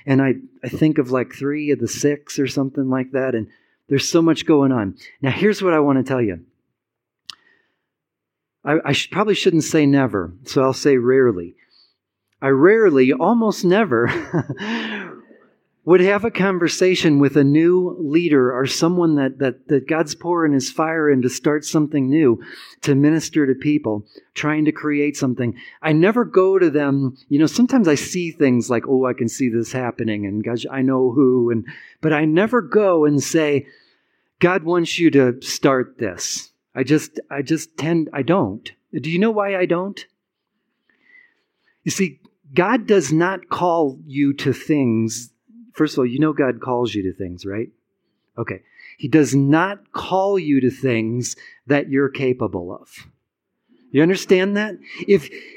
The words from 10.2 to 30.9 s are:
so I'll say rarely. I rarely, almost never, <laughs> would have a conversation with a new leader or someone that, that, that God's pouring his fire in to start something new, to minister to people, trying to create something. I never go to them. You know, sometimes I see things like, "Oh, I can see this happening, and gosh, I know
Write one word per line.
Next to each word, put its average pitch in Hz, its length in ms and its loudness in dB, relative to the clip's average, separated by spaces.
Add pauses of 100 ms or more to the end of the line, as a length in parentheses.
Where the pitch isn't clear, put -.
so 139 200 0
I'll 131 100 2
say 139 240 4
rarely. 120 560 2 (880)
I 135 60 -2
rarely, 143 640 4
almost 202 540 0
never, 175 460 2
<laughs> 214 1000 -6 (760)
would 175 140 6
have 202 240 2
a 233 60 -2
conversation 180 880 0
with 139 180 4
a 147 80 6
new 170 540 2
leader 147 520 2
or 131 160 -2
someone 165 500 0
that, 131 220 -2
that, 131 300 -4
that 139 180 0
God's 160 280 -2
pouring 165 400 0
his 131 160 -2
fire 160 400 -2
in 135 100 2
to 123 80 2
start 151 340 -2
something 151 460 0
new, 135 340 4 (380)
to 143 140 0
minister 147 520 2
to 131 80 2
people, 135 520 -2 (260)
trying 151 320 -2
to 151 80 0
create 147 420 -2
something. 123 400 -4 (280)
I 156 100 0
never 208 320 2
go 190 340 2
to 175 120 2
them. 139 480 -2 (100)
You 143 100 0
know, 156 80 4
sometimes 233 400 2
I 151 100 4
see 175 340 -4
things 123 400 0
like, 117 180 -2
"Oh, 131 160 2
I 123 80 0
can 120 160 -4
see 123 220 -2
this 113 220 -4
happening, 113 520 -4
and 101 180 -6
gosh, 117 280 -6
I 135 100 -4
know 131 320 2